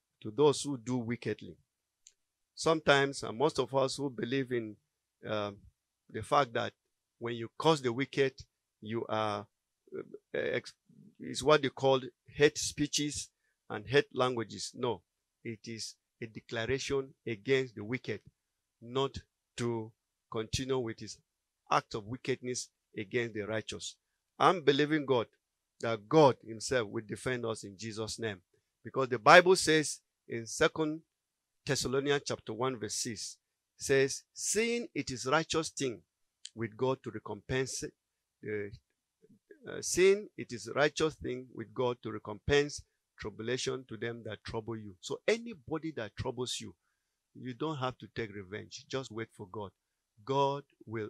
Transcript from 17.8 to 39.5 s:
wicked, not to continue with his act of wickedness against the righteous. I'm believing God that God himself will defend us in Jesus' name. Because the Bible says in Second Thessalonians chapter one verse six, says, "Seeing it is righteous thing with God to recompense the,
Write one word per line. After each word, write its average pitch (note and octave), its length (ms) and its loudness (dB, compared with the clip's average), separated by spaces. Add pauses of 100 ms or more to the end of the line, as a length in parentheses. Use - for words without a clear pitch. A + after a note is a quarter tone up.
wicked, A2 380 -6 (600)
not B2+ 340 -2 (420)
to A#2 340 -2 (400)
continue B2+ 480 -2
with A2+ 200 -6
his G#2+ 180 -14 (540)
act - 220 2
of G#2+ 140 -8
wickedness B2 600 -4 (280)
against A2 380 -4
the G#2+ 60 -6
righteous. G#2+ 540 -6 (440)
I'm D#3+ 240 6
believing D3 420 4
God B2 220 2 (520)
that A2+ 280 -4
God D3 280 8 (100)
himself A2 440 -2
will A2+ 180 -6
defend A#2+ 380 -4
us A2+ 180 -4
in G2+ 140 -12
Jesus' G#2+ 420 -8
name. A2 180 -4 (460)
Because C3 260 -2
the B2 80 0
Bible F3 380 10
says D#3 440 2 (280)
in A#2 180 -6
Second D#3 560 0 (640)
Thessalonians C#3 600 0
chapter - 280 -6
one B2+ 240 -2
verse G#2 180 -8
six, - 420 -8 (400)
says, C3+ 460 2 (100)
"Seeing A#3 600 0
it C#3 160 -4
is A#2+ 160 -6
righteous D#3+ 440 2
thing B2 320 -4 (520)
with A2 240 -6
God B2+ 260 0
to A#2 80 -10
recompense A2 720 -4 (600)
the, G#2 280 -6 (960)